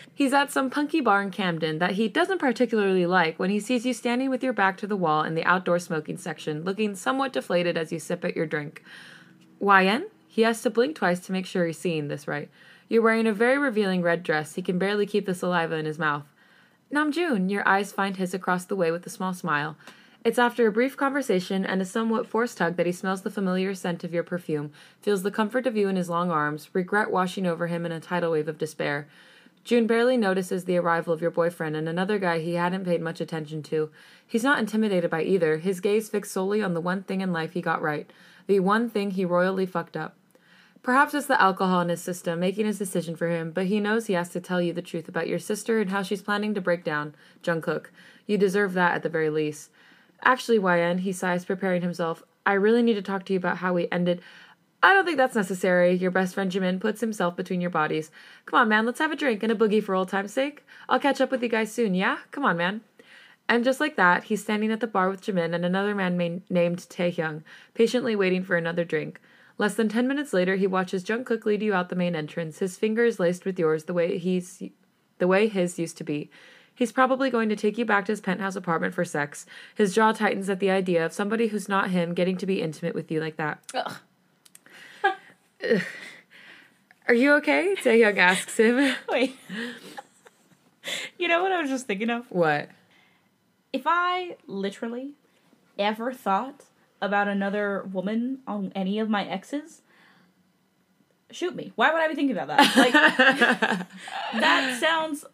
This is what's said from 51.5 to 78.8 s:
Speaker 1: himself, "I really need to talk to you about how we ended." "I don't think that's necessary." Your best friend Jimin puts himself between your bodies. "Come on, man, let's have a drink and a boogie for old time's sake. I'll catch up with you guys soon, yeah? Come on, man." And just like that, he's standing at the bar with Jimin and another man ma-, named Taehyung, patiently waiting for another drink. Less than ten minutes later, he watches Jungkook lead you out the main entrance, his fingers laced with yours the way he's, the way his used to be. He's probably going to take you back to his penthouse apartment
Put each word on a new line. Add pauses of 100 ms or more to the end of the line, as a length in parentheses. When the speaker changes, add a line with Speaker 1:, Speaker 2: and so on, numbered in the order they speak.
Speaker 1:
himself, (220)
"I
really
need
to
talk
to
you
about
how
we
ended." (600)
"I
don't
think
that's
necessary."
Your
best
friend
Jimin
puts
himself
between
your
bodies. (340)
"Come
on,
man,
let's
have
a
drink
and
a
boogie
for
old
time's
sake. (240)
I'll
catch
up
with
you
guys
soon,
yeah? (120)
Come
on,
man." (680)
And
just
like
that,
he's
standing
at
the
bar
with
Jimin
and
another
man
ma-, (100)
named (120)
Taehyung, (320)
patiently
waiting
for
another
drink. (380)
Less
than
ten
minutes
later,
he
watches
Jungkook
lead
you
out
the
main
entrance,
his
fingers
laced
with
yours
the
way
he's, (560)
the
way
his
used
to
be. (480)
He's
probably
going
to
take
you
back
to
his
penthouse
apartment